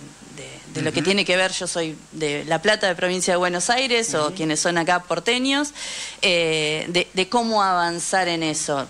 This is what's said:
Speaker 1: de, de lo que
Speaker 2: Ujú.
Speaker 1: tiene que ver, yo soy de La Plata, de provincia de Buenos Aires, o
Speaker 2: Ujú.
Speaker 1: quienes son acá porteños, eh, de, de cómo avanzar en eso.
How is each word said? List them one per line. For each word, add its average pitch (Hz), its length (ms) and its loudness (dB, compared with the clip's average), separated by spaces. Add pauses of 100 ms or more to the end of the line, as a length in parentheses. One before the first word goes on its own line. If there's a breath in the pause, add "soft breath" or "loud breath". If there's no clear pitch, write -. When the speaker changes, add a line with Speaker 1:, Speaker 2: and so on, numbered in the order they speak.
(380)
Speaker 1:
de, - 220 -16 (140)
de - 80 -4
lo 156 120 -2
que - 60 0
Speaker 2:
Ujú. 156 80 0
Speaker 1:
tiene 196 180 2
que 180 100 2
ver, 185 160 2
yo 185 160 -4
soy 160 300 -4 (160)
de 147 320 -4
La 160 160 0
Plata, 214 260 2
de 180 80 0
provincia 180 380 0
de 175 40 4
Buenos 180 320 0
Aires, 240 460 2
o 151 120 2
Speaker 2:
Ujú. 185 80 -4
Speaker 1:
quienes 156 260 0
son 175 160 0
acá 175 260 2
porteños, 254 680 0 (500 loud breath)
eh, 160 680 2
de, 175 260 0
de 185 140 0
cómo 226 340 2
avanzar 175 680 2
en 165 140 -2
eso. 147 460 -2